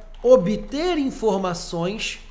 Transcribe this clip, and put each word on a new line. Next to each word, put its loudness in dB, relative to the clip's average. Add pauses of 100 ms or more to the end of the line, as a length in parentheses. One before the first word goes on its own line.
(200)
obter 2
informações -2 (120)